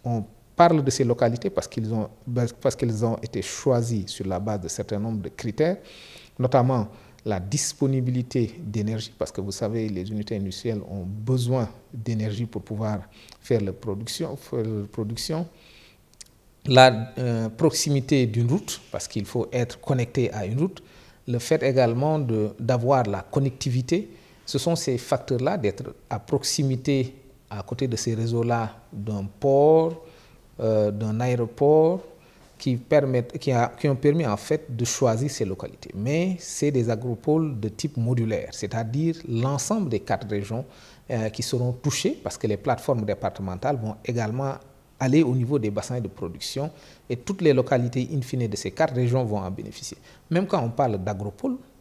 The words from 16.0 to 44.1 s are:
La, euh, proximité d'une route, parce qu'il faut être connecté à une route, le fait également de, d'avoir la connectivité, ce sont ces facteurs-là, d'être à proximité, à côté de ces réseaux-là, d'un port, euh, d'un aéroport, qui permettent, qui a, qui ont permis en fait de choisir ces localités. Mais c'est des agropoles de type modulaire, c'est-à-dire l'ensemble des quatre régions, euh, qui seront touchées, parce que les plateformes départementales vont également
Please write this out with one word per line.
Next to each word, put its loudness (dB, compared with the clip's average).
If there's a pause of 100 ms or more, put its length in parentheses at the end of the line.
La, 8
euh, 0
proximité 2
d'une 2
route, -2 (120)
parce -8
qu'il -6
faut -4
être -2
connecté 0
à -4
une -2
route, -2 (460)
le -2
fait 2
également 4
de, 0 (100)
d'avoir 4
la -2
connectivité, 0 (360)
ce -2
sont 2
ces -2
facteurs-là, 0
d'être -2 (140)
à -6
proximité, 0 (340)
à -8
côté -4
de -2
ces -2
réseaux-là, 0 (160)
d'un -6 (160)
port, 4 (560)
euh, 4
d'un -2
aéroport, 4 (560)
qui 0
permettent, 2
qui -2
a, 2
qui 0
ont 2
permis 4
en 0
fait -2
de -2
choisir 2
ces -4
localités. -8
Mais 0
c'est -2
des 2
agropoles 0
de -4
type -6
modulaire, 0
c'est-à-dire -2 (120)
l'ensemble 0
des -2
quatre -4
régions, -4 (460)
euh, -2
qui -8
seront 0
touchées, -2
parce -8
que -4
les 0
plateformes 0
départementales -2
vont -6
également -2 (460)